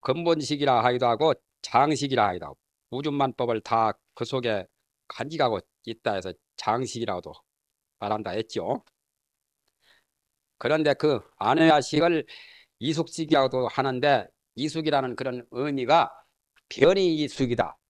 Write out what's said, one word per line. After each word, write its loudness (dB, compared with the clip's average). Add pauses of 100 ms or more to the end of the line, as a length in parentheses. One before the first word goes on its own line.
근본식이라 0
하기도 2
하고 2 (300)
장식이라 2
하기도 -6
하고 -16 (320)
우주만법을 -2
다 2 (220)
그 -6
속에 -4 (420)
간직하고 -2 (240)
있다 -4
해서 -6 (240)
장식이라고도 -4 (640)
말한다 -4
했죠. -4 (1800)
그런데 0
그 0 (180)
안회화식을 2 (520)
이숙식이라고도 0
하는데 0 (280)
이숙이라는 -2
그런 -8
의미가 0 (600)
변이 2
이숙이다. -2 (140)